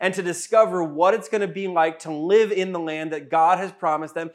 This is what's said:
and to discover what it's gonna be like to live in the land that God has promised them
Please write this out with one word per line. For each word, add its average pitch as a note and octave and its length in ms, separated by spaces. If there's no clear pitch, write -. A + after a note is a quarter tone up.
and F#3 120
to F#3+ 100
discover F3+ 600
what E3 300
it's A3+ 160
gonna G3+ 180
be F#3+ 180
like E3 340
to D#3 120
live G3 400
in F#3 200
the F3+ 60
land D#3+ 360
that C#3 160
God E3 260
has F3+ 160
promised D#3 420
them E3 200